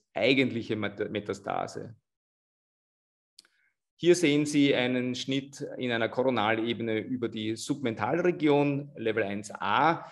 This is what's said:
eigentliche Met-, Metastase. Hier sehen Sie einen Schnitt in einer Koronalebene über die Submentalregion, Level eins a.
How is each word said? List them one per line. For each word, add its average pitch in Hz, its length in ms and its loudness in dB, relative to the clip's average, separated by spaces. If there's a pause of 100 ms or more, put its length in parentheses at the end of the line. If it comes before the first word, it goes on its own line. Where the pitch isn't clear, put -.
(140)
eigentliche 117 600 2
Met-, 101 340 -4
Metastase. - 880 -6 (2000)
Hier 170 220 6
sehen 147 300 4
Sie 143 280 4
einen 123 400 0
Schnitt 135 500 -6 (140)
in 123 140 -4
einer 113 160 2
Koronalebene 113 920 0
über 117 300 -4
die 110 260 -4
Submentalregion, 143 1400 0
Level 110 260 0
eins 101 320 -6
a. 127 580 2